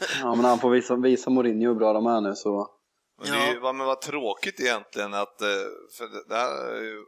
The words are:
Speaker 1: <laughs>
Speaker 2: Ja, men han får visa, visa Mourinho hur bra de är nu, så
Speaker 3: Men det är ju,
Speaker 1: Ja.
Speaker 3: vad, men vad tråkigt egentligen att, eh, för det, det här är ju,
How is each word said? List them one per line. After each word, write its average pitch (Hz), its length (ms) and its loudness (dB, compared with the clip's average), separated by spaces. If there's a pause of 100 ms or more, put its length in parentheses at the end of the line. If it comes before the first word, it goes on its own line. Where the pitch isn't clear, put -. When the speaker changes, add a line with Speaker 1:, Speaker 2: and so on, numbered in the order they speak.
Speaker 1:
<laughs> - 160 -4
Speaker 2:
Ja, 123 140 0
men 117 100 4
han 123 140 6
får 120 120 4
visa, 123 260 4
visa 127 340 2
Mourinho 120 420 2
hur 110 60 0
bra 107 140 4
de 110 140 2
är 117 140 2
nu, 98 140 -2
så 101 340 -2 (500)
Speaker 3:
Men 143 120 -8
det 143 80 0
är 135 100 2
ju, 123 60 0
Speaker 1:
Ja. 120 60 -10
Speaker 3:
vad, 131 140 -2
men 135 120 -4
vad 131 140 0
tråkigt 143 600 -6
egentligen 104 540 -2
att, 101 260 -4
eh, 107 80 0 (500)
för 117 80 -12
det, 101 220 -12
det 110 80 -6
här 127 380 -4
är 113 80 -8
ju, 107 260 -12